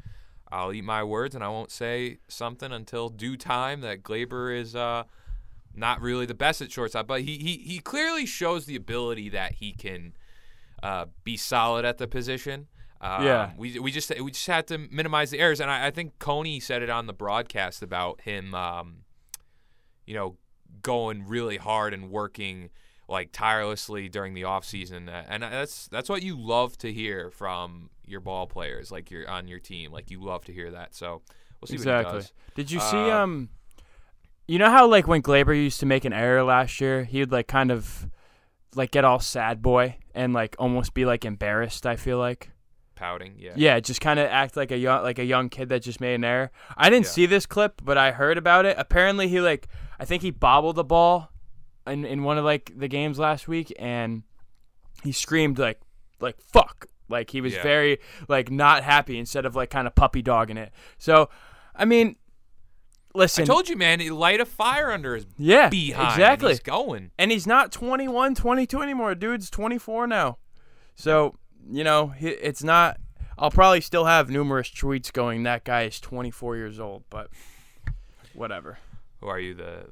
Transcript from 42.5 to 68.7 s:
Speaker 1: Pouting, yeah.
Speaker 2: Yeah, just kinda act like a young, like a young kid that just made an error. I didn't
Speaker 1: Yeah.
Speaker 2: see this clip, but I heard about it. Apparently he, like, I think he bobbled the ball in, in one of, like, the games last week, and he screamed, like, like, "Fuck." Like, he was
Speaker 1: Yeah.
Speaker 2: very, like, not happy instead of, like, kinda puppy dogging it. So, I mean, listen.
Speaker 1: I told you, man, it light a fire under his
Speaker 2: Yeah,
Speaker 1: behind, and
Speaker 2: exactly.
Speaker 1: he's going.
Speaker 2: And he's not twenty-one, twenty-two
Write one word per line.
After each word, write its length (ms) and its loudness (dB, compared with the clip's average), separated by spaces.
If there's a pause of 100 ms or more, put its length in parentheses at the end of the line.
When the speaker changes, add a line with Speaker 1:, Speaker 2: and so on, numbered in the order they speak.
Speaker 1:
Pouting, 420 -10
yeah. 180 -16
Speaker 2:
Yeah, 240 6
just 220 -6
kinda 280 2
act 280 0
like 140 -2
a 60 -2
young, 240 2
like 180 -4
a 60 -4
young 240 0
kid 200 -10
that 120 0
just 200 -10
made 140 -2
an 100 -2
error. 260 0 (240)
I 140 6
didn't 160 6
Speaker 1:
Yeah. 60 -8
Speaker 2:
see 140 4
this 200 4
clip, 380 -2
but 140 2
I 140 6
heard 260 2
about 280 6
it. 120 2
Apparently 520 2
he, 100 2
like, 280 2 (300)
I 60 -10
think 200 -2
he 80 -2
bobbled 440 4
the 80 0
ball 460 4 (580)
in, 160 -4
in 200 -4
one 140 0
of, 60 0
like, 320 0
the 140 -6
games 280 -4
last 300 -2
week, 320 -6
and 440 -4 (800)
he 100 -4
screamed, 440 0
like, 220 -2 (400)
like, 220 -6
"Fuck." 460 4 (220)
Like, 220 -2
he 100 -4
was 120 -2
Speaker 1:
Yeah. 100 -4
Speaker 2:
very, 340 4 (300)
like, 220 0
not 340 6
happy 360 4
instead 260 -4
of, 100 -6
like, 140 -2
kinda 220 -4
puppy 300 4
dogging 360 0
it. 140 -12 (260)
So, 320 6 (460)
I 80 0
mean, 320 6 (1000)
listen. 300 6
Speaker 1:
I 20 2
told 220 4
you, 80 -4
man, 240 4
it 140 -6
light 260 4
a 60 0
fire 460 0
under 240 -4
his 100 -6 (120)
Speaker 2:
Yeah, 300 8
Speaker 1:
behind, 400 0
and 60 4
Speaker 2:
exactly. 380 6
Speaker 1:
he's 100 2
going. 580 -4
Speaker 2:
And 120 4
he's 140 0
not 280 4
twenty-one, 600 0
twenty-two 480 0